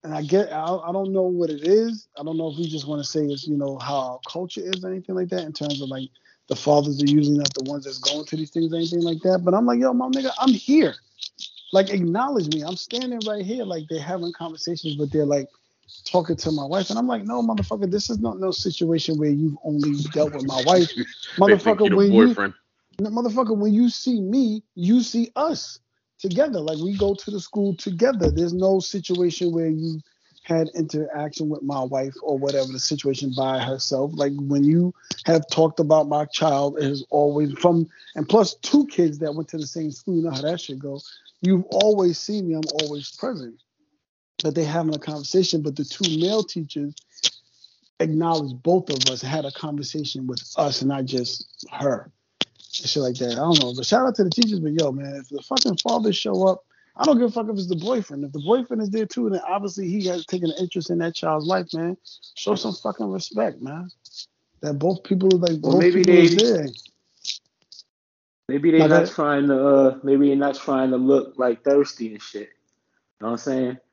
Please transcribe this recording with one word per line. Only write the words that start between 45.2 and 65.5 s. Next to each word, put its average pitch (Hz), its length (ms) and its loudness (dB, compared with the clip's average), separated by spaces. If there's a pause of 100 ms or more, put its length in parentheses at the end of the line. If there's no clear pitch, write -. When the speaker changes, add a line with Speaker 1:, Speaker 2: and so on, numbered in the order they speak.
Speaker 1:
but 147 140 -4
the 147 100 -4
two 160 340 -2
male 202 240 0
teachers 147 520 -8 (1040)
acknowledged 156 640 -2
both 180 260 2
of 135 220 0
us, 127 100 -8
had 143 240 -4
a 135 60 -8
conversation 147 720 -8
with 127 160 -6 (160)
us 143 240 0
and 135 80 2
not 135 160 -2
just - 640 -6
her. - 380 -2 (680)
And - 100 -6
shit 143 140 0
like 127 140 -2
that. 123 160 -4
I - 20 -4
don't 151 260 2
know. 123 140 -2
But 127 100 -8
shout 254 220 2
out 247 80 -2
to 214 80 2
the 180 80 0
teachers, 214 280 2
but 156 120 -2
yo, 151 200 0
man, 139 240 -10
if 131 140 -16
the 143 140 -10
fucking 247 340 -2
fathers 214 380 0
show 190 320 0
up, 185 160 -2 (320)
I - 100 -2
don't 294 140 4
give 240 100 2
a - 20 -6
fuck 220 180 -6
if 220 80 -4
it's 185 100 -6
the 180 80 -2
boyfriend. 180 480 -4
If 139 80 -10
the 147 80 -8
boyfriend 226 420 0
is 208 80 -4
there 214 160 -2
too, 226 240 -4
then 190 180 -4
obviously 196 400 -6
he 190 200 -2
has 175 180 -4
taken 175 260 -4
an 147 80 -8
interest 175 300 -6
in 170 100 0
that 165 160 -2
child's 156 300 -2
life, 180 280 -2
man. 170 220 -4 (400)
Show 208 200 -2
some 196 180 -6
fucking - 380 -6
respect, 190 500 -4
man. 156 280 -12 (720)
That 151 180 -4
both 175 240 0
people, 190 340 2
like, 170 240 0